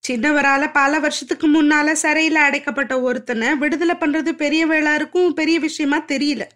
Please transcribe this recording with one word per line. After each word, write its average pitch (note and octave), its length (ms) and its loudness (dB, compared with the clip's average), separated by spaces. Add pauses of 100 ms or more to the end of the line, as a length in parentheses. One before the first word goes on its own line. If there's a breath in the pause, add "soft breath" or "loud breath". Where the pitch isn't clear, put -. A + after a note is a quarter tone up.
சின்னவரால C#4 640 0
பல C#4+ 260 2
வருஷத்துக்கு D4+ 640 0
முன்னால D4+ 400 2
சிறையில D#4+ 320 0
அடைக்கப்பட்ட C#4+ 640 0
ஒருத்தனை B3 560 -2
விடுதலை D4+ 380 0
பண்றது D#4+ 380 -2
பெரிய D#4 340 0
வேளாருக்கும் D#4 640 0
பெரிய D#4+ 300 0
விஷயமா D4 400 -2
தெரியல. C#4+ 400 -2 (160)